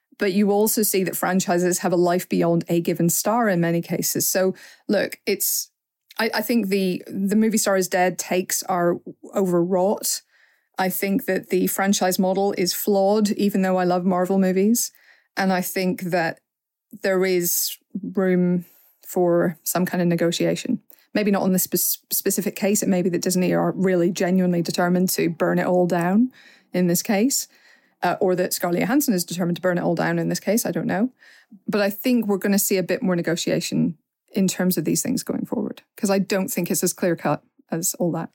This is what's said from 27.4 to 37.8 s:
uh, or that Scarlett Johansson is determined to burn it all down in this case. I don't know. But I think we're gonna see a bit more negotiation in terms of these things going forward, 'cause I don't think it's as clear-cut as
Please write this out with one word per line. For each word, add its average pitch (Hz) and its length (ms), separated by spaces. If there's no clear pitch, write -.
uh, 175 160
or 185 160
that 180 180
Scarlett 175 280
Johansson 247 320
is 180 100
determined 175 320
to - 60
burn 180 160
it - 40
all 170 140
down 165 240
in 165 80
this 175 140
case. 208 240
I 175 60
don't 160 160
know. 190 220
But 208 100
I 202 100
think 226 380
we're 202 100
gonna 202 220
see 202 160
a 185 80
bit 175 180
more 185 140
negotiation 170 800
in 190 160
terms 185 280
of 156 60
these 170 180
things - 220
going - 220
forward, - 380
'cause 196 140
I 196 100
don't 190 300
think 175 200
it's - 140
as 180 80
clear-cut 165 500
as 165 240